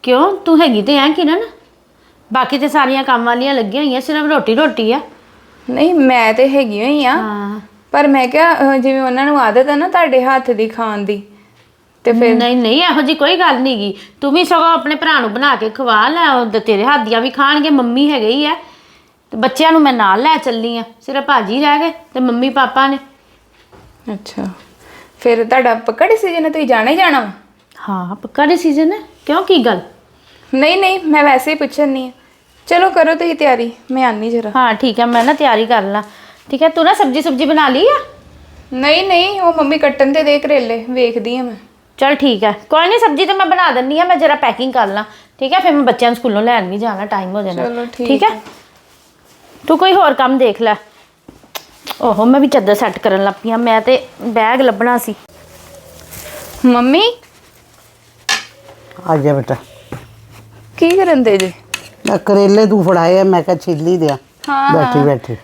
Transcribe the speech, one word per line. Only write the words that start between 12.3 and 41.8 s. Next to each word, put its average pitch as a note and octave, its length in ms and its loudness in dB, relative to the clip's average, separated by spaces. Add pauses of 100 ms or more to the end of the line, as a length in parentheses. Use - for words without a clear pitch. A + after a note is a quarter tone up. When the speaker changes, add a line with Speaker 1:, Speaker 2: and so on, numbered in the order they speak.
Speaker 1:
ਨਹੀਂ, A#3+ 220 2
ਨਹੀਂ, B3 260 2
ਇਹੋ D#4 180 0
ਜਿਹੀ D4 160 0
ਕੋਈ D#4 200 0
ਗੱਲ D#4 240 0
ਨੀ C4 160 -2
ਗੀ। G3+ 180 -6 (260)
ਤੂੰ C#4+ 120 -2
ਵੀ F4 120 2
ਸਗੋਂ E4+ 280 2
ਆਪਣੇ D4+ 220 -2
ਭਰਾ D#4 260 0
ਨੂੰ A3 120 -4
ਬਣਾ C4 240 0
ਕੇ A3 140 -4
ਖਵਾ A#3 380 0
ਲੈ, D#4+ 200 0
ਉਹ B3 180 2
ਤੇ G#3+ 140 -2
ਤੇਰੇ G#3 240 0
ਹੱਥ C#4 160 0
ਦੀਆਂ A3+ 200 -2
ਵੀ C4 100 -2
ਖਾਣਗੇ, C#4+ 400 0
ਮੰਮੀ C4 400 2
ਹੈਗੇ A3+ 200 0
ਹੀ C#4+ 160 0
ਆ। D#4 80 -2 (760)
ਤੇ A#3 60 -10
ਬੱਚਿਆਂ C4 360 2
ਨੂੰ D#4+ 100 4
ਮੈਂ C#4 100 4
ਨਾਲ G#3 300 2
ਲੈ D#4 140 2
ਚੱਲੀ A#3 420 -4
ਆ, A3+ 40 -8 (180)
ਸਿਰਫ C#4 240 -6
ਭਾਜੀ B3+ 360 0
ਰਹਿ D4 180 2
ਗਏ E4 120 0
ਤੇ - 300 -10
ਮੰਮੀ B3 280 0
ਪਾਪਾ C4 380 0
ਨੇ। C#4 120 -2 (1120)
Speaker 2:
ਅੱਛਾ, G3+ 320 -10 (760)
ਫਿਰ A#3 240 2
ਤੁਹਾਡਾ B3 300 2
ਪੱਕਾ A3+ 320 -2
ਡਿਸੀਜਨ F#4+ 380 0
ਹੈ D#4+ 60 -2
ਤੁਸੀਂ D#4 160 -4
ਜਾਣਾ A#3 240 0
ਹੀ D#4+ 60 2
ਜਾਣਾ E4+ 240 2
ਵਾ? G#3 100 -8 (580)
Speaker 1:
ਹਾਂ, F#3 260 -6
ਪੱਕਾ - 320 -2
ਡਿਸੀਜਨ D#4+ 460 2
ਹੈ। G#4 60 -6 (280)
ਕਿਉਂ, E4 160 0
ਕੀ F#4 160 2
ਗੱਲ? G#3+ 220 0 (760)
Speaker 2:
ਨਹੀਂ, D4+ 240 0
ਨਹੀਂ, F#4+ 260 0
ਮੈਂ D4+ 200 2
ਵੈਸੇ C4+ 260 2
ਹੀ D#4 60 -2
ਪੁੱਛਣ D4 320 -2
ਨਹੀਂ C4 200 -6
ਆ। B3 40 -16 (540)
ਚਲੋ F4+ 240 2
ਕਰੋ E4 240 2
ਤੁਸੀਂ E4 200 -2
ਤਿਆਰੀ, A#3+ 380 0 (180)
ਮੈਂ C4 140 -2
ਆਨੀ A3 260 -2
ਜਰਾ। A3+ 260 -4
Speaker 1:
ਹਾਂ, A#3+ 180 2
ਠੀਕ A#3+ 260 -2
ਹੈ, A#3 60 2
ਮੈਂ A#3+ 180 2
ਨਾ C#4 80 2
ਤਿਆਰੀ A#3+ 340 0
ਕਰ A3+ 160 0
ਲਾਂ। G3+ 200 -4 (480)
ਠੀਕ C4+ 120 -2
ਹੈ, D#4+ 60 4
ਤੂੰ D#4+ 160 0
ਨਾ F#4+ 100 4
ਸਬਜ਼ੀ C#4 280 0
ਸੁਬਜ਼ੀ C#4+ 220 -2
ਬਣਾ D4+ 240 2
ਲਈ C4+ 180 2
ਆ? C5+ 180 2 (680)
Speaker 2:
ਨਹੀਂ, D4+ 360 0
ਨਹੀਂ, F#4+ 320 0
ਉਹ E4+ 120 2
ਮੰਮੀ D#4 260 0
ਕੱਟਣ C#4 340 0
ਤੇ D#4 100 0
ਦੇ D4 160 2
ਕਰੇਲੇ, A#3+ 520 -2
ਵੇਖਦੀ A#3+ 460 -2
ਆ B3+ 60 -6
ਮੈਂ। A#3+ 120 -8 (440)